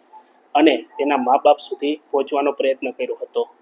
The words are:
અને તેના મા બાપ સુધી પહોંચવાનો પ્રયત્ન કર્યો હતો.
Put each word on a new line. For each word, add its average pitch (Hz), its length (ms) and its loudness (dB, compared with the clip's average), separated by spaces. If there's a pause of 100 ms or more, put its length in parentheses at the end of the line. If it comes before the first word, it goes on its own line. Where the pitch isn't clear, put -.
(560)
અને 156 220 4
તેના 143 400 -2
મા 127 280 2
બાપ 147 120 6
સુધી - 440 -6 (100)
પહોંચવાનો 139 400 -2
પ્રયત્ન 135 400 -4
કર્યો 120 300 -8
હતો. 120 280 -6 (120)